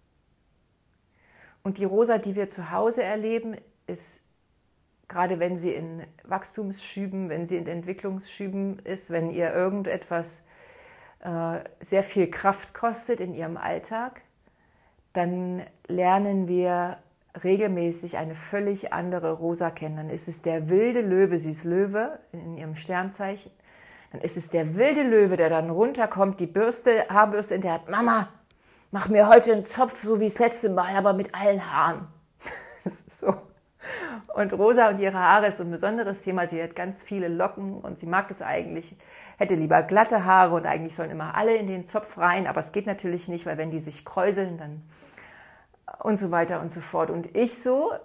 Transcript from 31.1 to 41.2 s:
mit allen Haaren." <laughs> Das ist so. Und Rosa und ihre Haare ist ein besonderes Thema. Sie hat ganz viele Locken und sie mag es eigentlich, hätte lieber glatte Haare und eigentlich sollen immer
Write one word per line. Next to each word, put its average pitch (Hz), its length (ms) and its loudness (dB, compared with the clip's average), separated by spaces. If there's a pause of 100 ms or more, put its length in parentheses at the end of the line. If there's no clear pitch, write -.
mit 190 220 -4
allen 196 360 0
Haaren." 160 380 0 (320)
<laughs> - 440 -16
Das - 160 -6
ist - 200 -16
so. 190 160 0 (1000)
Und 202 180 0
Rosa 220 360 6
und 196 100 2
ihre 190 200 0
Haare 202 300 6
ist 190 120 -2
ein 170 100 -6
besonderes 196 520 -4
Thema. 180 260 -2
Sie 165 140 -4
hat 165 120 -10
ganz 190 280 -8
viele 190 260 -4
Locken 196 520 -4
und - 180 -12
sie 170 80 -12
mag 190 240 -2
es 190 120 -12
eigentlich, 170 540 -6 (420)
hätte 170 160 2
lieber 160 280 4
glatte 208 420 4
Haare 185 300 8
und 165 120 0
eigentlich 160 280 -2
sollen 165 160 -6
immer 156 240 -8